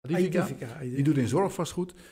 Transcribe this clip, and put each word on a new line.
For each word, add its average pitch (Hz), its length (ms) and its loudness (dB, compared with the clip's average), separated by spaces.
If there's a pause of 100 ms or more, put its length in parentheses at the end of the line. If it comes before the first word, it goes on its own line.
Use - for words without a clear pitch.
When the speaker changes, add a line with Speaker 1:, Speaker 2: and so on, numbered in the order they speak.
Speaker 1:
Adivica. 175 360 2
Speaker 2:
Adivica, - 240 -6
Adivica. 123 300 -10
Speaker 1:
Die 139 80 2
doet 143 140 6
in 123 100 2
zorgvastgoed. 180 680 -2 (180)